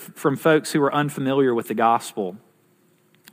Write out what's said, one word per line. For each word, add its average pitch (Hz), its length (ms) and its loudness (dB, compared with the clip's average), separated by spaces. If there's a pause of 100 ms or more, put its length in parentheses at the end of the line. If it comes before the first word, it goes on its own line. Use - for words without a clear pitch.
(160)
from 139 220 -2
folks 160 340 2
who 156 100 0
are 139 120 0
unfamiliar 139 600 0
with 113 140 -2
the 113 60 -6
gospel. 113 640 0 (960)